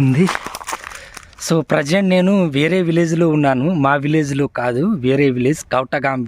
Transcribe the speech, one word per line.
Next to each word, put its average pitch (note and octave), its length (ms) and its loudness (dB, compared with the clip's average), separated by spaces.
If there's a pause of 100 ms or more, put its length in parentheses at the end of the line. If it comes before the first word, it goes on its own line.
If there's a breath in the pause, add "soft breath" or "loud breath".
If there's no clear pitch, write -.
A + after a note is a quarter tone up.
ఉంది. C3+ 260 4 (1200 loud breath)
So E3 100 0 (160)
ప్రజెంట్ D#3 420 0
నేను F#3 180 2 (260)
వేరే D#3+ 200 2 (100)
విలేజ్లో E3 380 2 (100)
ఉన్నాను, C3+ 300 2 (180)
మా C#3 100 4 (100)
విలేజ్లో C#3+ 420 0 (140)
కాదు, B2 240 0 (220)
వేరే C3+ 200 2 (100)
విలేజ్, B2+ 280 0 (100)
కౌటగాం C3 540 -2